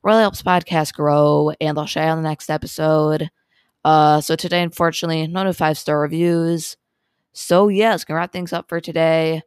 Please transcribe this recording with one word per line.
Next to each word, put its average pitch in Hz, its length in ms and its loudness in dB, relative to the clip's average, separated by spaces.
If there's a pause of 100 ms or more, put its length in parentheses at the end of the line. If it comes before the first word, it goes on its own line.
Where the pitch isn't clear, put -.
Really 220 180 4
helps 202 220 -2
podcasts 170 500 0
grow, 147 640 2
and 151 200 -2
I'll 151 80 -6
share 156 240 -2
on 160 100 -2
the 156 80 -2
next 151 220 -8
episode. 156 800 0 (520)
Uh, 151 380 4
so 160 140 -2
today, 175 260 -2
unfortunately, 165 640 -2
no 180 180 -4
new 190 100 0
five-star 151 460 -2
reviews. 165 800 -2 (560)
So 185 340 2
yeah, 208 260 2
it's 165 120 -4
gonna 160 120 -6
wrap 175 140 -6
things 180 220 -8
up 170 160 -8
for 170 100 -4
today. 160 680 0